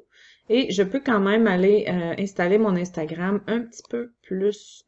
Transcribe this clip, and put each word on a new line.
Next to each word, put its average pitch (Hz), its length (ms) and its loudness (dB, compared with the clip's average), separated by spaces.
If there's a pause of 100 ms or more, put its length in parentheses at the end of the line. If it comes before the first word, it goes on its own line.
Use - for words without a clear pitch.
(480)
et 240 240 2
je 190 120 2
peux 262 180 -2
quand 226 180 2
même 214 280 2
aller, 190 420 4
euh, 170 280 -2
installer 190 400 0
mon 208 200 2
Instagram 175 720 -4
un 226 120 -2
petit - 300 -14
peu 240 320 -8
plus, - 680 -6